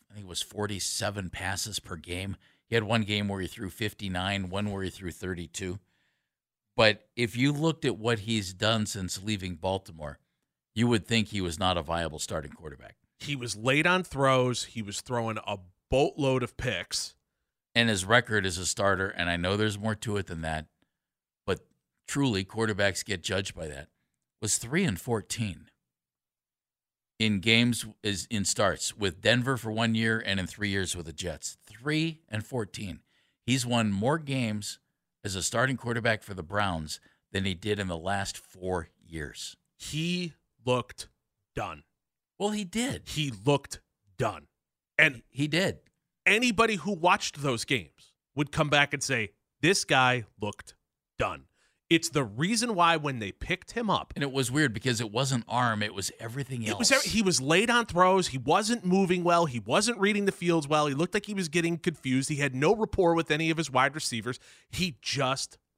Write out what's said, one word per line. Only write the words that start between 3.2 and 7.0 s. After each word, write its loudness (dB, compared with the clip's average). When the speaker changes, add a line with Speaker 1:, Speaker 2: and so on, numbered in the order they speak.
Speaker 1:
where -4
he -4
threw -8
fifty-nine, -4
one -4
where -6
he -4
threw -10
thirty-two. -8
But 6